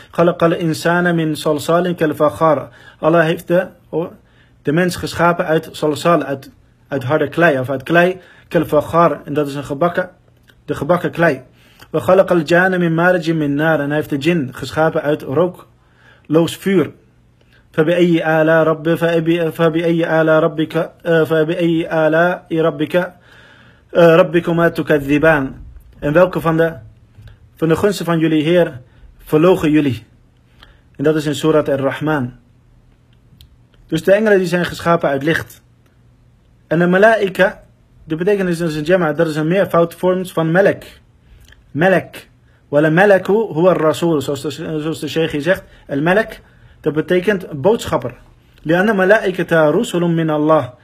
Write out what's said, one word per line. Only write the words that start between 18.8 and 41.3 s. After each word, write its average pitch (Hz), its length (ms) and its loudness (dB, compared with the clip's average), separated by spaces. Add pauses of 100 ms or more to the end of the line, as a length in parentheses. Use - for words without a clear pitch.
فأبي-، 165 560 0
فبأي 165 720 0
آلاء 160 180 4
ربك-، 160 520 -2 (100)
eh, 165 220 2
فبأي 160 840 0
آلاء 165 540 0
ربك-، 160 520 -2 (760)
eh, 170 260 6
ربكما 170 540 2
تكذبان." 147 840 0 (460)
En 147 140 -4
welke 180 260 4
van 160 180 -2
de, 160 160 0 (800)
van 160 120 -4
de 160 80 2
gunsten 190 300 -2
van 170 140 0
jullie 156 240 0
Heer 165 380 0 (360)
verloochen 165 540 2
jullie? 147 340 0 (920)
En - 80 -8
dat 156 120 2
is 151 100 -4
in 147 100 -4
Surat 151 340 0
Ar-Rahman. 135 640 -4 (1500)
Dus 160 160 -4
de 185 100 4
engelen 208 240 2
die 185 100 0
zijn 175 180 -2
geschapen 170 440 -2
uit 139 140 -4
licht. - 380 -4 (1080)
En 160 120 0
de 175 80 2
malaika, 196 760 2 (400)
de 156 120 -8
betekenis 180 440 -2
is 165 160 -4
een 151 80 -6
jama', 165 300 2
dat 160 140 0
is 156 80 -6
een 156 120 -2
meervoud 170 480 0
vorms 185 360 -2
van 160 200 -2
melek. 165 500 0 (720)